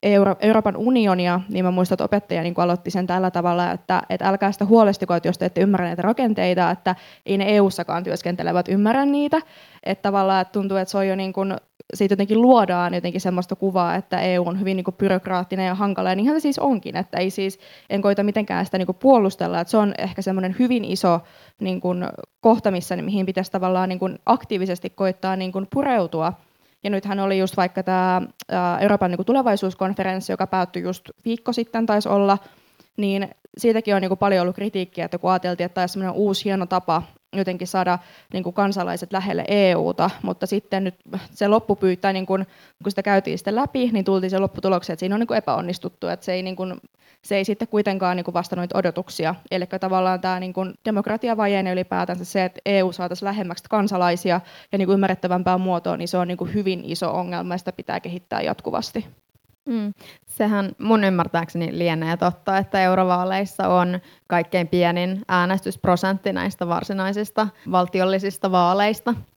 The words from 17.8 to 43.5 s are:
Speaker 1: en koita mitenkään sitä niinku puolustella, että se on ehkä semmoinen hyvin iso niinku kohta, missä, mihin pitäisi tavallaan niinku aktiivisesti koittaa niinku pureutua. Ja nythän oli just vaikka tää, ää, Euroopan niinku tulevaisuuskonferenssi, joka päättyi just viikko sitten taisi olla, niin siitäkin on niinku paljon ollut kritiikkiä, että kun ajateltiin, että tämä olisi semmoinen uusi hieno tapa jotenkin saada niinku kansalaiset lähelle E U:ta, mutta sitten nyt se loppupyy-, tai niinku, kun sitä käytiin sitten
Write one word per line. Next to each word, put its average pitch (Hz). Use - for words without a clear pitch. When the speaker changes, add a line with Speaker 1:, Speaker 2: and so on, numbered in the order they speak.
Speaker 1:
en 196
koita 202
mitenkään 202
sitä 190
niinku 185
puolustella, 190
että 175
se 226
on 208
ehkä 190
semmoinen 190
hyvin 247
iso 175
niinku 185
kohta, 220
missä, 180
mihin 185
pitäisi 185
tavallaan 185
niinku 185
aktiivisesti 185
koittaa 190
niinku 185
pureutua. 190
Ja 202
nythän 196
oli 196
just 190
vaikka 185
tää, 185
ää, 180
Euroopan 202
niinku 175
tulevaisuuskonferenssi, 196
joka 185
päättyi 180
just 180
viikko 233
sitten 226
taisi 214
olla, 196
niin 196
siitäkin 220
on 190
niinku 185
paljon 196
ollut 180
kritiikkiä, 190
että 175
kun 180
ajateltiin, 180
että 180
tämä 185
olisi 180
semmoinen 190
uusi 196
hieno 190
tapa 175
jotenkin 180
saada 180
niinku 185
kansalaiset 180
lähelle 190
E 190
U:ta, 170
mutta 185
sitten 196
nyt 180
se 202
loppupyy-, 202
tai 196
niinku, 190
kun 202
sitä 196
käytiin 196
sitten 208